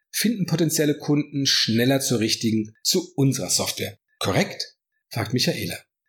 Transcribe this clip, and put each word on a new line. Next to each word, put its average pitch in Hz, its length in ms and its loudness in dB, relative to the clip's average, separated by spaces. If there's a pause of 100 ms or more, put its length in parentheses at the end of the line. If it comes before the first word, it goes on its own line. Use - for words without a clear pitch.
(140)
finden 208 300 0
potenzielle 151 540 2
Kunden 147 480 0
schneller 123 540 2
zur 120 200 0
richtigen, 110 640 0
zu - 320 -2
unserer 135 340 2
Software. - 480 -4 (220)
Korrekt? - 580 -2 (320)
Fragt 120 240 -4
Michaela. 120 460 -2 (300)